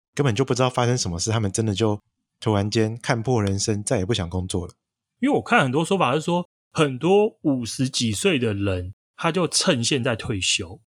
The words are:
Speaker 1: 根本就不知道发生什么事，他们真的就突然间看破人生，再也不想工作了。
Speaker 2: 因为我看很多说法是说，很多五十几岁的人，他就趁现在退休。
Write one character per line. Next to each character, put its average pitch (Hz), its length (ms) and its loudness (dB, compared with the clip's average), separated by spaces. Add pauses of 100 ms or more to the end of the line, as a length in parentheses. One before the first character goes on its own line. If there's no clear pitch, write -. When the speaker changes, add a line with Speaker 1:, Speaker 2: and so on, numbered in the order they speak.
(140)
Speaker 1:
根 - 80 0
本 131 120 2
就 131 100 0
不 127 100 0
知 117 60 0
道 131 80 4
发 123 160 0
生 123 140 2
什 95 120 -4
么 85 80 -6
事， 110 120 -4
他 110 100 0
们 101 100 -2
真 113 140 -2
的 107 100 0
就 104 280 0 (360)
突 107 160 0
然 101 160 0
间 113 300 0
看 120 220 -2
破 120 200 2
人 98 160 0
生， 104 240 -2
再 117 160 0
也 92 60 0
不 98 80 -2
想 90 160 -2
工 90 180 -4
作 87 200 -4
了。 - 80 -18 (460)
Speaker 2:
因 269 100 2
为 277 60 2
我 143 60 0
看 233 200 2
很 131 100 0
多 151 100 2
说 196 140 0
法 143 160 2
是 156 80 0
说， 170 260 -2 (240)
很 143 280 0
多 196 440 2
五 131 220 0
十 127 240 -2
几 117 240 0
岁 160 260 0
的 117 140 0
人， 95 400 -2 (240)
他 165 160 -2
就 170 160 0
趁 147 340 0
现 120 220 0
在 123 100 0
退 110 240 -4
休。 85 520 -4